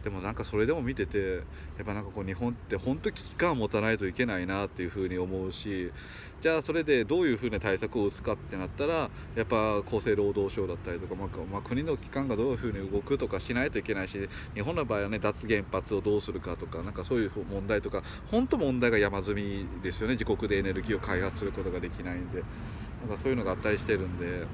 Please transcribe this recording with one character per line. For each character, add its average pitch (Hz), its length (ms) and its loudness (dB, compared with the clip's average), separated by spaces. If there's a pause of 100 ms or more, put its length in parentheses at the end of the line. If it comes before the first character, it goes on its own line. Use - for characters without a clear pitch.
で 107 60 -4
も 98 120 -6
な 98 100 -2
ん - 20 -4
か - 100 -4
そ - 140 -2
れ 107 80 4
で 139 80 2
も 165 80 0
見 127 140 -2
て 123 100 0
て、 95 380 0 (340)
や 101 60 -8
っ - 20 -6
ぱ 104 80 -2
な 104 80 -2
ん - 20 -6
か 95 60 -8
こ 104 120 -6
う - 20 -2
日 95 100 -2
本 120 180 -2
っ - 20 -4
て - 220 -4
本 127 220 0
当 208 140 0
危 - 100 -12
機 - 140 -12
感 170 160 4
を 151 40 2
持 110 140 0
た 110 100 2
な 110 120 4
い 110 80 2
と 101 80 0
い 90 60 -2
け 127 120 2
な 101 140 0
い 90 80 -2
な 98 180 0
っ 95 40 -2
て - 120 -8
い 90 60 -2
う - 20 -2
風 95 180 -2
に 90 120 -2
思 92 260 -2
う 92 80 -4
し、 92 380 -4 (500)
じ 160 80 4
ゃ 160 80 4
あ 156 60 0
そ 160 100 -2
れ 156 100 2
で 139 200 6
ど 147 180 4
う 170 60 6
い 127 60 6
う - 20 4
風 110 160 -2
な 104 80 0
対 95 180 2
策 113 220 -2
を 104 60 4
打 98 60 4
つ - 120 -10
か 110 100 0
っ 101 40 -2
て - 200 -8
な 92 80 -2
っ 90 40 -4
た 143 180 -2
ら、 156 240 0 (240)
や 113 80 2
っ - 20 0
ぱ 107 340 4
厚 107 200 0
生 104 160 4
労 101 180 4
働 98 200 2
省 98 120 0
だ 90 80 -2
っ 85 40 -6
た 92 160 -6
り 85 60 -4
と 92 60 -6
か、 92 80 -4
ま 95 120 -4
あ、 - 20 -4 (240)
ま 98 80 -2
あ、 - 20 -8
国 127 220 -2
の 156 140 0
機 - 120 -10
関 135 180 -2
が 120 80 2
ど 143 120 2
う 139 40 2
い - 40 2
う - 20 -2
風 117 140 0
に 98 180 -2
動 98 120 2
く 139 180 0
と 127 80 0
か 95 120 0
し - 140 -4
な 123 120 4
い 147 60 0
と 117 60 0
い 98 60 0
け 110 100 0
な 95 120 0
い - 20 -6
し、 101 100 -6 (380)
日 104 60 -2
本 147 140 0
の 160 80 2
場 113 140 0
合 101 60 2
は 101 60 0
ね、 107 100 0
脱 104 280 0
原 104 240 4
発 95 220 0
を 98 80 4
ど 104 140 4
う 104 60 4
す - 100 -6
る 92 80 -2
か 85 180 -4
と 82 80 -8
か、 82 160 -6
な 98 80 -4
ん 104 40 -8
か - 120 -4
そ 127 120 2
う - 20 4
い 107 80 2
う 90 40 -4 (200)
問 98 160 -2
題 104 160 4
と 101 80 -2
か、 95 100 0 (300)
本 240 160 4
当 294 100 2
問 135 220 4
題 120 100 6
が 113 80 6
山 98 260 6
積 101 120 0
み 101 320 -2 (160)
で 90 80 0
す 98 100 -4
よ 110 60 0
ね。 123 60 4
自 117 120 0
国 110 220 2
で 101 100 4
エ 98 60 4
ネ 95 100 0
ル 92 80 0
ギ 107 140 0
ー - 20 0
を - 20 0
開 95 220 0
発 95 160 -2
す 104 80 -2
る 95 60 0
こ 98 100 -4
と 92 80 -2
が 90 100 -2
で 87 120 -4
き 90 120 -8
な 90 120 -4
い - 20 -2
ん 90 140 -6
で。 90 100 -4 (600)
な 113 120 -4
ん 95 40 -4
か - 40 -6
そ 135 60 0
う 131 40 4
い - 20 4
う - 20 4
の 117 80 0
が 95 80 2
あ 92 40 2
っ - 20 -8
た 107 120 0
り 104 80 6
し 90 60 -2
て - 80 2
る 92 160 2
ん 90 100 -4
で 87 360 -2